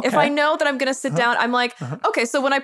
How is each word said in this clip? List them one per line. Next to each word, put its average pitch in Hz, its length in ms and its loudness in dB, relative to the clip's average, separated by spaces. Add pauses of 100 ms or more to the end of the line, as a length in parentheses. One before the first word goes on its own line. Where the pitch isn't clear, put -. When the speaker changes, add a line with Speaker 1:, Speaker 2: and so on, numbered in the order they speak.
Speaker 1:
Okay. 269 100 0
Speaker 2:
I 294 120 4
know 294 280 2
that 311 100 0
I'm 277 100 0
gonna 269 180 -2
sit 269 180 -4
Speaker 1:
Uh-huh. 262 80 0
Speaker 2:
down, 240 180 2
I'm 240 140 0
like, 247 280 0
Speaker 1:
Uh-huh. 135 180 -8 (100)
Speaker 2:
okay, 302 160 0
so 277 160 -2
when 269 120 0
I, 277 120 0